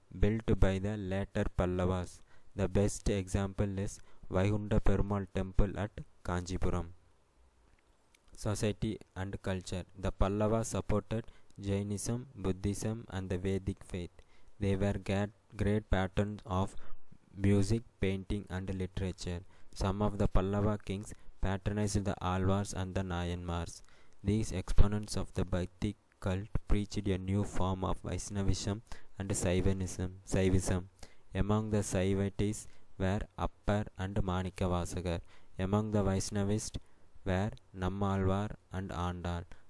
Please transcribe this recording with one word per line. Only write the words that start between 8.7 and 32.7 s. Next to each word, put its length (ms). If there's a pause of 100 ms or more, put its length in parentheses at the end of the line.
and 280
culture. 420 (140)
The 140
Pallavas 540
supported 580 (360)
Jainism, 760
Buddhism 760
and 180
the 100
Vedic 460
faith. 260 (480)
They 180
were 180
ga-, 340 (280)
great 340
patrons 560
of 280 (600)
music, 460 (180)
painting 480
and 260
literature. 680 (340)
Some 260
of 160
the 100
Pallava 560
kings 300 (300)
patronized 600
the 180
Alvars 500
and 220
the 80
Nayanmars. 800 (400)
These 300
exponents 640
of 180
the 100
Bhakti 520 (220)
cult 300 (180)
preached 400
a 120
new 260
form 400
of 180
Vaishnavism 800 (360)
and 120
Saivanism, 840 (140)
Saivism. 580 (500)
Among 360
the 80
Saivites, 880 (320)